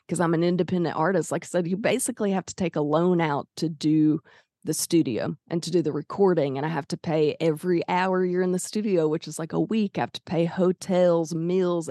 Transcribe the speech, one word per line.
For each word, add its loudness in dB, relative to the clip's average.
'cause -2
I'm 2
an 2
independent 0
artist. 0
Like -4
I -16
said, -2
you -2
basically -2
have -2
to -12
take -2
a 0
loan 2
out -2
to -2
do 2
the -4
studio 0
and -4
to -8
do 2
the -2
recording. 2
And -2
I -2
have -4
to -6
pay 0
every 0
hour 2
you're 0
in 2
the 0
studio, 0
which -4
is, -10
like, -8
a 2
week. 0
I 0
have -4
to -12
pay 0
hotels, 2
meals, 0